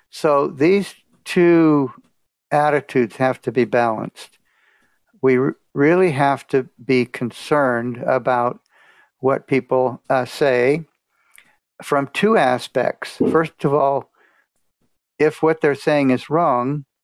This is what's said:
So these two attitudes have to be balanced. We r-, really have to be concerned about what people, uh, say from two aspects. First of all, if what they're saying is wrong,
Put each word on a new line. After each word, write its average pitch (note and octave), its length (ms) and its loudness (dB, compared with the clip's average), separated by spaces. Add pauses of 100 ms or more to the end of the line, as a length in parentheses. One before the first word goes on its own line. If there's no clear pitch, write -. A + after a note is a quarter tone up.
So D3 380 0
these F3 480 0 (300)
two D#3+ 680 4 (600)
attitudes D3 680 0
have C3 240 -2
to A#2+ 100 -6
be A#2 140 0
balanced. A2 720 -4 (840)
We C3 160 2
r-, C3+ 180 -2 (180)
really E3 380 2
have C#3 360 -2
to - 220 -2 (140)
be B2+ 220 0
concerned B2 1000 -4
about B2 540 -2 (600)
what C3 280 -2
people, B2+ 600 -2
uh, B2+ 160 0
say C#3 600 0 (960)
from C#3 320 -4
two G#3+ 240 2
aspects. - 800 -2
First D#3+ 480 -2
of C#3 80 0
all, C#3 380 -2 (1040)
if D3+ 240 0
what D#3+ 200 0
they're C#3+ 140 2
saying C#3+ 360 0
is B2 180 -2
wrong, C#3+ 560 -2 (180)